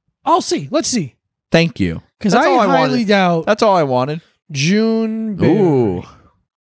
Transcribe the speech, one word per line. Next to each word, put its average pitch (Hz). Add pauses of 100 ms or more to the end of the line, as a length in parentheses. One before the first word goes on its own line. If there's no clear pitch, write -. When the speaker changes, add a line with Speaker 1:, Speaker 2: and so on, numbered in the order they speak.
(240)
Speaker 1:
I'll 330
see. 220
Let's 294
see. 175 (380)
Speaker 2:
Thank 165
you. 85 (160)
Speaker 1:
'Cause 202
Speaker 2:
That's 262
Speaker 1:
I -
Speaker 2:
all 262
I 208
Speaker 1:
highly 262
Speaker 2:
wanted. 240
Speaker 1:
doubt 180
Speaker 2:
That's 208
all 202
I 170
wanted. 135 (300)
Speaker 1:
June 220
berry. 113
Speaker 2:
Ooh. 123 (760)